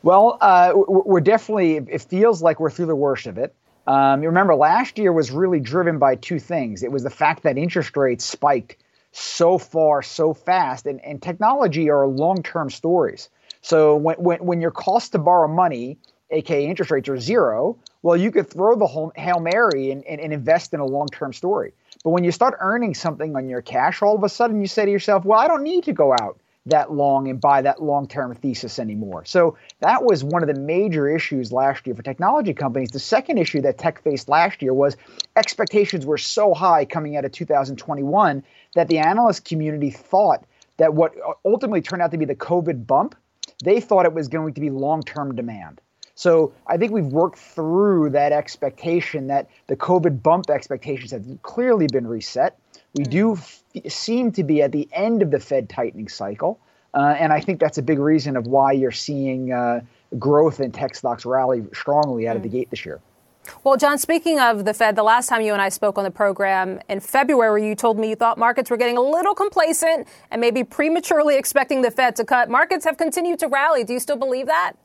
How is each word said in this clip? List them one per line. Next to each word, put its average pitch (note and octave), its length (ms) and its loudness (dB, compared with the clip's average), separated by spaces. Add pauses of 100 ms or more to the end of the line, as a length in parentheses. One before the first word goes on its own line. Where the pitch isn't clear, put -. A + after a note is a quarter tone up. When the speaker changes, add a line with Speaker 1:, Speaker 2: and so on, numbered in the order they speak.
Speaker 1:
Well, G3+ 380 6
uh, F3+ 320 8
w-, F#3+ 340 4
we're F#3+ 140 4
definitely, G3 560 2
it D3 260 -8
feels F#3+ 400 2
like D#3+ 160 4
we're D#3+ 100 0
through F3 160 -4
the D#3+ 100 0
worst C#3 300 -2
of G#2+ 140 -10
it. C3 160 -6 (320)
Um, C3+ 340 4
you D#3+ 80 -2
remember F3+ 240 4
last E3 460 2
year G3+ 120 2
was D3+ 200 0
really F3 280 0
driven D#3+ 380 -2
by C3 200 4
two E3 200 -8
things. A#2+ 460 -6
It B2 80 -6
was C3+ 100 -4
the C3 80 -6
fact D#3 320 -2
that C#3 160 0
interest E3 400 -4
rates B2+ 260 0
spiked - 540 -2 (360)
so - 440 0
far, D3+ 440 0
so D#3+ 320 -2
fast, F3+ 520 -2
and, C#3 180 -8
and C#3+ 180 -14
technology F3+ 680 0
are C#3 180 4
long-term D#3 600 -2
stories. E3 580 -2 (340)
So D3+ 360 4
when, D#3+ 180 0
when, F3 300 -2
when F3 160 0
your E3 100 -2
cost - 400 -2
to G3 80 -2
borrow E3 300 4
money, D#3 480 -2 (320)
A D#3 120 -2
K D3 240 -2
A D3+ 40 -4
interest F3 220 -4
rates, C#3+ 180 -2
are C3+ 100 -4
zero, D3 580 0 (260)
well, E3+ 120 4
you F#3+ 160 0
could G3 180 0
throw G3 280 2
the G3+ 100 2
whole D#3 300 -6
Hail E3+ 240 -2
Mary E3 500 0
and, C#3 140 -10
and, D3+ 160 -12
and D#3 100 -8
invest D3+ 420 0
in D#3+ 60 -6
a C#3+ 60 -4
long-term C#3 480 -6
story. F#3+ 400 -4 (320)
But E3 60 2
when F3 120 2
you F3 80 2
start B3+ 300 0
earning G#3 320 -2
something D#3 420 -6
on C3 140 -6
your B2 120 -6
cash, C3+ 400 -2
all G#3 140 4
of G3 80 0
a G3+ 60 0
sudden A3 320 0
you G3 60 -4
say G#3 180 0
to G3+ 60 0
yourself, G3 340 0
"Well, G#3+ 160 6
I D4 80 4
don't D4+ 140 0
need F4 200 0
to D4+ 80 -4
go C#3+ 220 4
out G#2+ 260 -2 (280)
that D3+ 260 2
long C#3 340 2
and C3 140 -6
buy C#3 220 4
that C#3 200 0
long-term C#3+ 520 -4
thesis B2 440 -6
anymore." G#2 460 -8
So E3+ 320 2 (240)
that A#3+ 240 2
was F3 180 2
one E3 180 -2
of D#3 60 0
the C#3 140 -2
major D#3 520 0
issues C#3 380 -4
last C3+ 340 -2
year A#2+ 120 -6
for A2+ 40 -14
technology F#3 520 -2
companies. C3 380 -4
The C3+ 80 -10
second B3+ 400 -2
issue D#3 200 -2
that C3+ 180 -2
tech - 240 -4
faced C#3+ 280 -4
last E3+ 320 2
year C3 120 0
was C#3 220 2 (400)
expectations F#3 680 0
were D3 120 -2
so G#3 360 0
high D#3+ 320 2
coming D3 320 -6
out C#3 80 -4
of C#3 80 -8
two - 120 -10
thousand C#3 300 -2
twenty-one C#3+ 640 0 (320)
that E3+ 140 2
the D#3+ 120 0
analyst G3 440 2
community D3+ 460 -4
thought F#3+ 560 0 (320)
that D#3+ 160 4
what D#3+ 200 2 (300)
ultimately G#3+ 380 0
turned F3+ 200 -6
out E3+ 80 2
to E3+ 80 -6
be D#3 60 -2
the C#3 120 -4
covid D#3 520 -4
bump, D3+ 280 0 (500)
they G#3 160 4
thought F#3 240 2
it D#3+ 80 2
was D#3 160 -6
going D#3 240 -6
to C#3+ 80 -10
be D3+ 80 -4
long-term C#3+ 680 -6
demand. G#2+ 460 -12 (340)
So E3 380 2 (140)
I D#3 100 -2
think G#3 160 0
we've G#3 100 0
worked D3+ 340 0
through E3+ 760 0
that C#3+ 200 2
expectation D3 960 -4
that C#3 220 -4 (180)
the C#3 80 -2
covid E3 480 0
bump E3 260 2
expectations C3+ 600 -6
have A2 140 -12 (160)
clearly A#3 460 0
been A#2+ 200 -2
reset. A#2 500 -4 (380)
We C#3+ 80 -2
do F#3 300 0
f-, - 280 -12 (280)
seem A#3 440 -4
to F#3 120 -2
be D3 160 2
at C#3 100 2
the D3 220 -4
end G#3 280 0
of E3 100 0
the C#3 100 0
Fed B2+ 260 -4
tightening A2 400 -6
cycle. G#2 500 -6 (360)
Uh, C#3+ 260 2
and D#3 140 2
I D3+ 80 2
think F3+ 180 -4
that's D3+ 180 0
a C#3+ 60 -4
big C#3+ 160 0
reason C#3+ 380 0
of A#2 100 -4
why C3+ 240 4
you're C3 200 0
seeing, C3 600 -6
uh, A#2+ 300 -2 (360)
growth D3 440 2
in B2+ 100 -4
tech - 240 -8
stocks A#2+ 300 -6
rally B2+ 480 0
strongly C#3+ 520 -2
out A2+ 120 -2
of G2+ 60 -6
the A#2 40 -8
Speaker 2:
Mm. G2+ 60 -8
Speaker 1:
gate B2 160 -6
this - 160 -12
year. D2+ 160 -14 (640)
Speaker 2:
Well, C4+ 120 4
John, C#4+ 220 2
speaking D#4+ 420 0
of A3+ 260 2
the G#3 80 0
Fed, G#3+ 220 2
the G#3+ 80 2
last A3+ 240 2
time A#3 140 0
you G#3+ 100 0
and G3+ 100 0
I G3 80 0
spoke G3+ 280 -2
on G3+ 60 -2
the F#3+ 80 -4
program F#3+ 760 -2
in G3 120 -6
February, A#3 680 2
you G#3+ 60 -2
told A3 240 0
me A3 120 -2
you A3 60 -4
thought A3+ 220 0
markets A#3+ 320 0
were A#3+ 80 -2
getting A#3+ 200 0
a A#3+ 40 2
little D#4+ 320 2
complacent E4 720 0 (220)
and - 100 -6
maybe A#3 240 0
prematurely D4+ 760 0
expecting C4+ 440 0
the B3 80 2
Fed B3 280 0
to A#3 60 -2
cut. A#3+ 280 2
Markets E4 340 0
have D#4+ 120 0
continued E4+ 420 -2
to D#4+ 80 -2
rally. C#4 360 0
Do A3 100 -6
you B3 60 -4
still D4 160 -4
believe C4 300 -4
that? D#4+ 280 -2 (120)